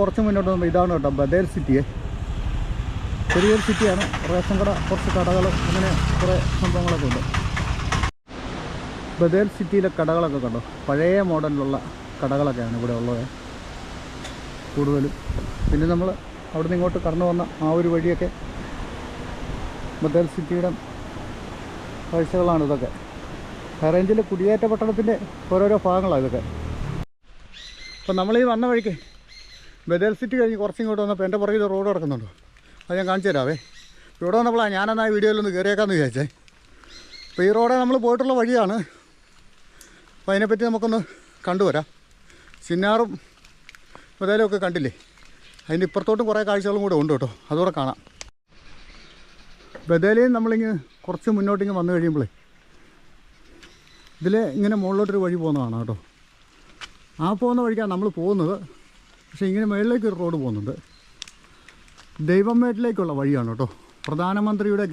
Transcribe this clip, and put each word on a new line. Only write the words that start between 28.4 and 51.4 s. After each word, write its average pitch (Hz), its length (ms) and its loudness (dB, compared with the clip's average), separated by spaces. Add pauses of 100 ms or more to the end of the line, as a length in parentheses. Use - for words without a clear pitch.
വന്ന 226 200 0
വഴിക്ക് 226 220 0 (960)
ബദേൽ 190 280 2
സിറ്റി 247 220 -4
കഴിഞ്ഞ് 226 220 2
കുറച്ചിങ്ങോട്ട് 208 420 -2
വന്നപ്പോൾ 190 220 0
എൻ്റെ 202 160 0
പുറകിൽ 208 220 2
ഒരു 196 100 0
റോഡ് 196 160 0
കിടക്കുന്നുണ്ടോ, 143 380 -2 (560)
അത് 180 140 -6
ഞാൻ 185 120 -2
കാണിച്ചു 190 200 2
തരാവേ. 143 240 0 (640)
ഇവിടെ 175 220 0
വന്നപ്പോഴാണ് 233 360 2
ഞാനെന്നാ 220 300 0
ആ 214 80 2
വീഡിയോയിലൊന്ന് 208 400 2
കയറിയേക്കാമെന്ന് 196 440 2
വിചാരിച്ചേ. 135 280 0 (1040)
അപ്പോൾ 180 160 0
ഈ - 20 6 (100)
റോഡ് 240 240 4
നമ്മൾ 254 220 4
പോയിട്ടുള്ള 254 360 2
വഴിയാണ്. 226 360 2 (1500)
അപ്പം 196 80 0
അതിനെപ്പറ്റി 208 340 2
നമുക്കൊന്ന് 226 320 0 (480)
കണ്ടുവരാം. 180 380 2 (800)
ചിന്നാറും 208 420 2 (1080)
ബദേലും 208 260 2
ഒക്കെ 202 180 0
കണ്ടില്ലേ, 170 280 -2 (760)
അതിൻ്റെ 170 220 0
ഇപ്പുറത്തോട്ടും 220 420 0
കുറേ 214 180 2
കാഴ്ചകളും 202 380 0
കൂടെ 185 160 2
ഉണ്ട് 151 120 2
കേട്ടോ, 131 160 0 (200)
അതുകൂടെ 170 260 0
കാണാം. 131 220 -2 (1900)
ബദേലയിൽ 214 480 6
നമ്മളിങ്ങ് 226 340 0 (340)
കുറച്ച് 180 320 -4
മുന്നോട്ടിങ്ങ് 196 420 0